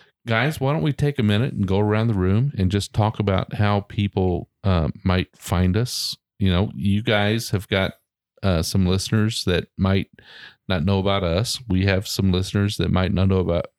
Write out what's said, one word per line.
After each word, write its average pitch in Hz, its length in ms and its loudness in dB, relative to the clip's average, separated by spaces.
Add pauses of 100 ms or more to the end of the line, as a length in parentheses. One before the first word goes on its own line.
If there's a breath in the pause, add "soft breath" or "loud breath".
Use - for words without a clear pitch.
(260 loud breath)
guys, 120 340 0
why 135 120 0
don't 156 100 -2
we 151 100 0
take 143 260 -2
a 117 60 0
minute 104 300 0
and 98 120 -2
go 95 140 0
around 107 260 0
the 113 80 0
room 98 420 2
and 95 140 0
just 98 220 -2
talk 107 260 0
about 98 360 -2
how 104 260 2
people, 95 680 -2 (140)
uh, 87 280 2 (120)
might 92 340 0
find 92 400 0
us? - 400 -4 (220)
You 95 120 2
know, 90 240 2
you 101 280 0
guys 107 480 0
have 95 160 -2
got, 95 280 0 (500)
uh, 87 180 2
some 92 240 0
listeners 107 580 0
that 87 320 0
might 95 320 0 (600 loud breath)
not 90 160 -2
know 98 160 2
about 98 240 0
us. 87 440 -2
We 92 180 0
have 95 200 0
some 98 240 0
listeners 101 460 0
that 87 160 -2
might 92 200 0
not 98 160 2
know 95 120 4
about 85 260 -2 (120)